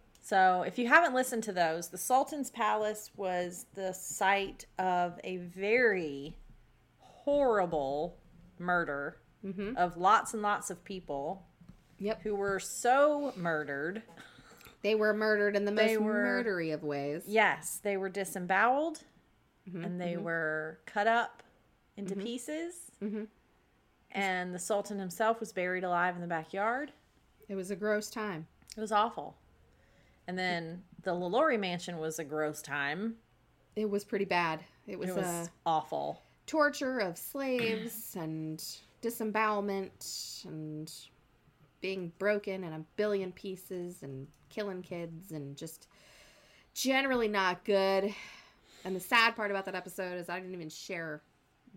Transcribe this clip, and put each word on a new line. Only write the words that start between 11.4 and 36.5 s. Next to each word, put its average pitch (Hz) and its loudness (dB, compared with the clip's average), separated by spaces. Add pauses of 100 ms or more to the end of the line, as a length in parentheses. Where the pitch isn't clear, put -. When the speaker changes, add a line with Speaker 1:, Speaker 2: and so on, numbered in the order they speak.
Speaker 2:
Yep. 214 -4
Speaker 1:
who 208 -2
were 196 0
so 285 4
murdered. 160 -2 (800)
Speaker 2:
They 208 4
were 214 4
murdered 208 4
in 202 2
the 208 2
Speaker 1:
They 220 4
Speaker 2:
most 214 4
Speaker 1:
were 247 2
Speaker 2:
murdery 175 0
of 151 -6
ways. 147 -2
Speaker 1:
Yes, 196 2
they 202 0
were 190 -2
disemboweled, 202 2 (680)
Speaker 2:
Mm-hmm, 175 -8
Speaker 1:
and 175 -4
they 175 -2
Speaker 2:
mm-hmm. 175 -4
Speaker 1:
were 160 -2
cut 208 0
up 226 2 (560)
into 196 -6
Speaker 2:
Mm-hmm. 190 -4
Speaker 1:
pieces. 302 -8 (120)
Speaker 2:
Mm-hmm. 214 -4 (880)
Speaker 1:
And 185 -2
the 180 -6
Sultan 202 -2
himself 220 0
was 220 -8
buried 180 -2
alive 175 2
in 175 -8
the 175 -6
backyard. 202 -2 (580)
Speaker 2:
It 202 -6
was 190 -6
a 202 -6
gross 208 0
time. 196 -6 (320)
Speaker 1:
It - -8
was 214 -4
awful. 214 0 (880)
And 180 -4
then 175 -2 (180)
the 180 0
LaLaurie 226 4
Mansion 175 -2
was 160 -4
a 165 -4
gross 151 -2
time. 147 -2 (600)
Speaker 2:
It 214 0
was 202 0
pretty 196 0
bad. 170 2 (260)
It 190 -8
was, 185 -4
Speaker 1:
It 185 -2
was 175 0
Speaker 2:
uh, 170 -2 (180)
Speaker 1:
awful. 156 -2 (240)
Speaker 2:
torture 285 2